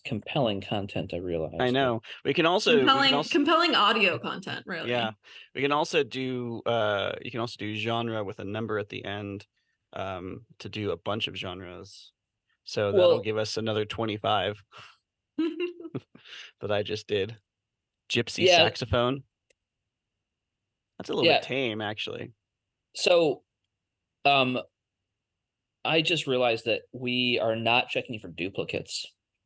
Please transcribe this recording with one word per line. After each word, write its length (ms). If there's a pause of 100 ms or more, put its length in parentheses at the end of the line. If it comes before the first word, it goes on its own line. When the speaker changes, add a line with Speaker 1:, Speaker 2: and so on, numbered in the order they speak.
Speaker 1:
compelling 580
content, 520
I 40
realize, 420
Speaker 2:
I 80
Speaker 1:
but 40
Speaker 2:
know. 300 (240)
We 80
can 120
also, 260
we 80
can 80
Speaker 3:
Compelling, 260
Speaker 2:
also 180
Speaker 3:
compelling 440
audio 440
content, 460
really. 240
Speaker 2:
Yeah. 220 (440)
We 60
can 100
also 320
do, 640
uh, 560
you 100
can 80
also 180
do 180
genre 480
with 160
a 40
number 340
at 120
the 160
end, 400 (480)
um, 480 (180)
to 100
do 220
a 60
bunch 300
of 80
genres. 760 (540)
So 260
that'll 180
Speaker 1:
Well 100
Speaker 2:
give 180
us 200
another 280
twenty-five 760 (360)
Speaker 3:
<laughs> 200
Speaker 2:
<laughs> 200
that 1300
I 120
just 240
did. 300 (720)
Gypsy 360
Speaker 1:
Yeah. 120
Speaker 2:
saxophone. 680 (1700)
That's 120
a 40
little 160
Speaker 1:
Yeah. 100
Speaker 2:
bit 80
tame, 340
actually. 500 (640)
Speaker 1:
So, 480 (840)
um, 340 (1300)
I 160
just 260
realized 380
that 180 (100)
we 460
are 160
not 340
checking 300
for 100
duplicates. 760 (400)